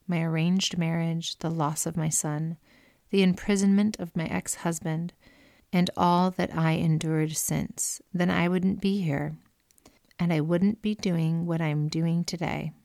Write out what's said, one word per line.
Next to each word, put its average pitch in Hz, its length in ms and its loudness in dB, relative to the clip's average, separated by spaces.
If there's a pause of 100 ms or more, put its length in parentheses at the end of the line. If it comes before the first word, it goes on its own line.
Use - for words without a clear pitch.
my 170 160 0
arranged 170 540 0
marriage, 165 600 -2
the 165 140 -4
loss 156 340 -2
of 165 100 -4
my 156 140 0
son, 160 480 -4 (540)
the 196 120 4
imprisonment 196 760 2
of 170 160 -8
my 160 100 -2
ex-husband, 165 880 -4 (600)
and 180 220 4
all 175 360 4
that - 220 -4
I 160 180 2
endured 160 680 0
since, - 640 -4 (120)
then 175 160 2
I 175 200 2
wouldn't 185 320 0
be 196 200 0
here, 151 360 -2 (840)
and 175 140 2
I 156 80 2
wouldn't 175 400 2
be 214 140 -2
doing 165 500 0
what 165 160 -2
I'm 151 260 0
doing 165 380 0
today. 156 480 -6 (120)